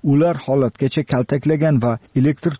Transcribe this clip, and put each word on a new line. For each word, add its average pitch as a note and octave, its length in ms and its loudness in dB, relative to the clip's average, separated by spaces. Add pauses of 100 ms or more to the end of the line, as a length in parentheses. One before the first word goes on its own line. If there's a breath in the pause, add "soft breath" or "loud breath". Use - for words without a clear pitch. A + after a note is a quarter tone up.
(120)
ular D#3+ 240 2 (100)
holatgacha C3+ 560 -2 (100)
kaltaklagan C#3+ 720 0
va A#2 140 0 (160)
elektr D3 460 0